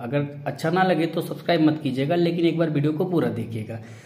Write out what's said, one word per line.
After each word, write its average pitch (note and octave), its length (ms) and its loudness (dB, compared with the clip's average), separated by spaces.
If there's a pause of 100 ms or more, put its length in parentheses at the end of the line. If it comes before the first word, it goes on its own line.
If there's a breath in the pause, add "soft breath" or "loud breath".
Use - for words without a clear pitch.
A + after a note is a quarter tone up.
अगर C#3+ 460 -4
अच्छा D#3+ 240 -2
ना F#3 120 4
लगे E3 240 2
तो E3 140 -2
सब्सक्राइब - 400 0
मत D3+ 220 4
कीजिएगा, C#3 320 0
लेकिन E3+ 300 2
एक D#3+ 140 2
बार E3 120 2
वीडियो D3+ 220 2
को E3+ 120 0
पूरा D#3+ 240 2
देखिएगा। A2+ 500 -6 (280 loud breath)